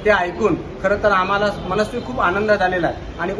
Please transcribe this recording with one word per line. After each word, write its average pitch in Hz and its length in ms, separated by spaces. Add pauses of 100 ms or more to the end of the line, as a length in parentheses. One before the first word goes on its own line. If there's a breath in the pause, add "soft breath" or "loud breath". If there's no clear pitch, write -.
ते 208 60
ऐकून 180 440 (280)
खरं 196 200
तर 214 80
आम्हाला 196 360 (220)
मनस्वी 214 320
खूप 240 200
आनंद 202 320
झालेला 185 340
आहे - 340
आणि 180 200